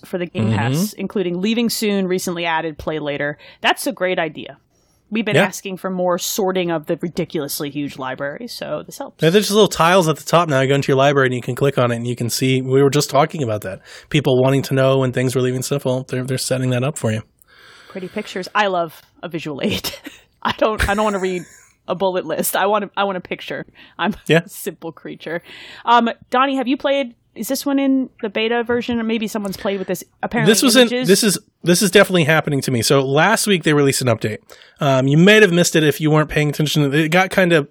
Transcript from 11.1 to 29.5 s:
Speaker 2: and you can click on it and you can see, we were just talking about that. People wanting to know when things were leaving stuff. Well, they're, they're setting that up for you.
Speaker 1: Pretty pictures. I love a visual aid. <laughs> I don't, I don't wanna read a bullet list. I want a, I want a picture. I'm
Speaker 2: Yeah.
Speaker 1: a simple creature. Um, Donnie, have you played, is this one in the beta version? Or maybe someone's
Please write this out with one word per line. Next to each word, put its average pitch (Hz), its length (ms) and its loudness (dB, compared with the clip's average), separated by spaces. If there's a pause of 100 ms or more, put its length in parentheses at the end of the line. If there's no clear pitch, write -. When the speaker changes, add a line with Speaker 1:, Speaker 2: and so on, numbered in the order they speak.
Speaker 2:
and 127 80 0
you 120 60 -6
can 123 140 -6
click 139 220 0
on 120 160 2
it - 20 -2
and 117 100 -6
you 123 120 -4
can 120 120 -4
see, 131 320 0
we 131 220 4
were 139 60 6
just 143 200 0
talking 156 320 0
about 107 200 -4
that. 95 180 -10 (300)
People 131 340 2
wanting 135 200 2
to - 100 -4
know 131 240 2
when 127 160 0
things 127 200 -2
were 131 80 0
leaving 127 200 -2
stuff. 143 240 -6
Well, 131 240 -2
they're, 127 160 -6
they're 131 120 -4
setting 127 340 -2
that 123 120 -2
up 127 140 -4
for 113 160 -2
you. 110 80 -4 (680)
Speaker 1:
Pretty 185 220 -12
pictures. 202 440 -10
I 208 140 2
love 175 340 -4 (220)
a 175 60 -12
visual 151 340 -8
aid. 196 300 -4 (240)
<laughs> - 260 -20
I - 140 -2
don't, 214 320 0
I 196 40 0
don't 214 120 0
wanna 202 140 0
read 180 240 -2 (440)
a - 80 -4
bullet 185 300 -2
list. 160 320 -4
I 180 80 2
want 202 180 2
a, 185 140 -10
I 202 80 0
want 196 120 -4
a 175 40 -6
picture. - 440 -10 (320)
I'm 180 160 -2 (140)
Speaker 2:
Yeah. 160 160 4
Speaker 1:
a - 60 -20
simple - 420 -12
creature. 160 500 -12 (440)
Um, 233 240 4 (220)
Donnie, 269 260 0
have 240 100 -4
you 277 80 0
played, 277 400 -2 (180)
is 226 140 -10
this 269 200 -4
one 277 100 0
in 269 320 0 (140)
the 214 60 -4
beta 226 340 -2
version? 240 360 -2
Or 226 40 -4
maybe 226 240 -2
someone's 196 300 -6